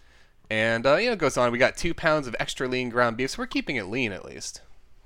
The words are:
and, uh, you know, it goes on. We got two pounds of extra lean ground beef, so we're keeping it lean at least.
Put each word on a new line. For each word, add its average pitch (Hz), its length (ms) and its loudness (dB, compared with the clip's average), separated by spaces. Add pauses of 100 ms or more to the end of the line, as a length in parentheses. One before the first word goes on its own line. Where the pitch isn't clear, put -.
(520)
and, 113 340 2
uh, 143 120 6
you 226 100 2
know, 240 60 2
it 196 60 -4
goes 143 180 2
on. 123 140 4
We 120 60 0
got 123 200 4
two - 180 -2
pounds - 320 2
of 113 120 -8
extra - 280 -4
lean 127 220 -2
ground 117 280 2
beef, 131 140 -2
so - 80 -10
we're 247 80 -6
keeping 220 280 -4
it 101 120 -4
lean 113 240 -2
at 90 140 -10
least. - 360 -12 (440)